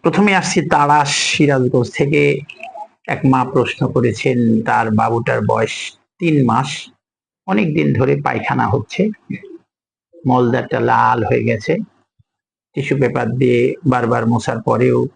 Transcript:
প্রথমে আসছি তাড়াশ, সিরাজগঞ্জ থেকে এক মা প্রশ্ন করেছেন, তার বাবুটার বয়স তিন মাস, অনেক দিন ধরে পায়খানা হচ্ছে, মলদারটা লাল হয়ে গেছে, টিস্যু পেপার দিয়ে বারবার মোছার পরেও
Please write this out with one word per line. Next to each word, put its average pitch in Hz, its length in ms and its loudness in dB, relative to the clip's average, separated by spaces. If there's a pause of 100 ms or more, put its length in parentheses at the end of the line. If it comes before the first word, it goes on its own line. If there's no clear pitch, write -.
প্রথমে 190 320 2
আসছি 175 340 0
তাড়াশ, 147 400 2
সিরাজগঞ্জ 131 840 0
থেকে 143 480 0 (680)
এক 120 180 -2
মা 131 180 4
প্রশ্ন 123 480 -2
করেছেন, 120 720 0
তার 113 280 0
বাবুটার 117 580 0
বয়স - 500 -4 (200)
তিন 151 280 2
মাস, 135 440 -2 (560)
অনেক 190 280 0
দিন 147 180 2
ধরে 131 300 2
পায়খানা 123 460 -2
হচ্ছে, 127 400 -2 (1160)
মলদারটা 123 540 0
লাল 117 440 2
হয়ে 120 200 0
গেছে, 117 320 -2 (1000)
টিস্যু 139 220 -2
পেপার 123 340 -2
দিয়ে 127 440 0 (120)
বারবার 120 400 0
মোছার 117 360 -2
পরেও 123 540 0